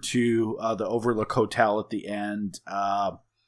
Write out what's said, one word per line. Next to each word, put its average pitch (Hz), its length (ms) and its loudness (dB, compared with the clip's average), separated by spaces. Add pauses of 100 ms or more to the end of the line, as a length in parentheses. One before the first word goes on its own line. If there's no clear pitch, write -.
to, 113 520 2
uh, 113 160 0
the 104 100 -2
Overlook 110 460 0
Hotel 107 480 2
at 107 120 -6
the 107 180 -6
end, 104 580 -4
uh, 98 440 -2 (360)